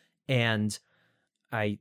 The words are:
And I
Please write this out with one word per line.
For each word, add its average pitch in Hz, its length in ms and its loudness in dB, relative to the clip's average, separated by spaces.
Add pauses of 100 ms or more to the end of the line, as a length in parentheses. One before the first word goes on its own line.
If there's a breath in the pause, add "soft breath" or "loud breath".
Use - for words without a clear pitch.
(280 soft breath)
And 113 500 0 (720)
I 107 300 -2